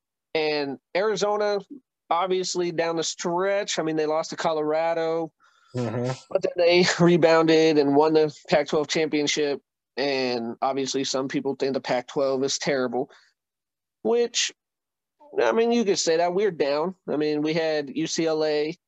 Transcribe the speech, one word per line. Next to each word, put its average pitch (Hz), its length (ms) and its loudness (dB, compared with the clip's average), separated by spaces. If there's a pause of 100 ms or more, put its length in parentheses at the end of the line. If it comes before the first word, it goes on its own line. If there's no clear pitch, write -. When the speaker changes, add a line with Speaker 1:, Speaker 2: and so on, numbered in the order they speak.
(360)
Speaker 1:
And 147 440 -2 (160)
Arizona, 208 640 0 (500)
obviously 180 640 -2
down 165 240 -2
the 160 60 -2
stretch, 190 760 -2
I 165 40 -2
mean, 160 120 -2
they 156 100 0
lost 156 260 -2
to 156 40 -8
Colorado, 165 960 -2 (440)
Speaker 2:
Mm-hmm. 123 360 -4 (180)
Speaker 1:
but 190 120 -2
then - 160 -2
they 175 340 4
<laughs> - 80 -4
rebounded 160 800 6
and 143 180 4
won 156 180 6
the 156 220 2 (140)
Pac-twelve 151 400 0
championship. 147 720 -2 (340)
And 123 680 -2
obviously 135 440 -2
some 135 240 -4
people 135 260 -4
think 135 180 -2
the 131 80 -4
Pac-twelve 135 600 -2
is 139 140 -2
terrible, 127 520 -2 (960)
which, 233 480 0 (880)
I 226 120 4
mean, 233 180 2
you 240 140 2
could 185 140 0
say 165 180 0
that. 175 160 0
We're 196 180 0
down. 151 440 -2 (140)
I 139 80 -2
mean, 151 240 0
we 156 120 -2
had 156 420 -2
U 160 120 -4
C 165 200 -4
L 156 180 0
A. 151 300 -2 (120)